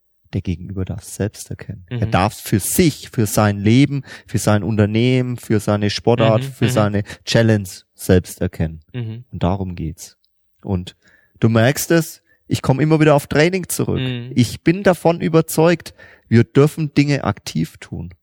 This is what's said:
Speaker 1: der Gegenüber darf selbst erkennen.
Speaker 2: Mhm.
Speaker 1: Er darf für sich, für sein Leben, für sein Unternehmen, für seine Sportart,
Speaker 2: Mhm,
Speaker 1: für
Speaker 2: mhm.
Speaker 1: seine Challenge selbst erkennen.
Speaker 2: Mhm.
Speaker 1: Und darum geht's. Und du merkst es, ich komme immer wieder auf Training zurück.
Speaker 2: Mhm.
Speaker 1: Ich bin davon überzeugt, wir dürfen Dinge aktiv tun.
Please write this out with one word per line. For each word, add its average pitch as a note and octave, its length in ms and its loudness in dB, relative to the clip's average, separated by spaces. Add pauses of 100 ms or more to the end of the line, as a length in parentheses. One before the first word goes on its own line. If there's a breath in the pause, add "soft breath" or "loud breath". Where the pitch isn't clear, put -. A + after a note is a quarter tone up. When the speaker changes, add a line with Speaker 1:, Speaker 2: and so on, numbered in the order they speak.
(320)
Speaker 1:
der G2 80 -4
Gegenüber F#2 440 -6
darf - 200 -8
selbst - 460 -8
erkennen. - 400 -14
Speaker 2:
Mhm. B2 80 -6
Speaker 1:
Er A2 80 0
darf G2+ 280 0
für - 260 -2
sich, - 500 0
für A2 160 0
sein G#2 320 2
Leben, C3 440 2 (240 loud breath)
für - 120 -6
sein G#2+ 240 2
Unternehmen, A#2 760 0
für A2 240 -2
seine G#2 300 0
Sportart, A2+ 520 2
Speaker 2:
Mhm, C3+ 100 -10
Speaker 1:
für - 140 -4
Speaker 2:
mhm. A2+ 40 0
Speaker 1:
seine G#2 320 0 (220 loud breath)
Challenge A2 440 2 (260)
selbst - 460 0
erkennen. E2 400 -6 (120)
Speaker 2:
Mhm. A#2 380 -10
Speaker 1:
Und - 120 -10
darum F#2 340 -2
geht's. - 400 -10 (460)
Und F#2 340 -6 (420 soft breath)
du A#2 100 2
merkst A2+ 440 2
es, E3 300 0 (260)
ich - 140 -16
komme C3+ 200 2
immer D#3 180 2
wieder D3+ 140 6
auf C#3+ 120 0
Training E3+ 420 0
zurück. - 320 -4
Speaker 2:
Mhm. B2+ 340 -8
Speaker 1:
Ich - 280 0
bin F3+ 200 0
davon E3+ 380 2
überzeugt, E3 720 0 (340 loud breath)
wir A2+ 160 4
dürfen D3 500 0
Dinge C#3+ 300 2
aktiv - 540 -6
tun. F2 440 -14